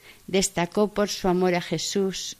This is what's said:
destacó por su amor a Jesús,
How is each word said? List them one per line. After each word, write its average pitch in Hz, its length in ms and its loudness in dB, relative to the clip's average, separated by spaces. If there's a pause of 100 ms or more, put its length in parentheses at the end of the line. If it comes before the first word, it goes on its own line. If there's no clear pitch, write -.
(260)
destacó 190 600 0
por 208 220 0
su - 180 -2
amor 180 260 4
a 175 60 0
Jesús, - 800 -4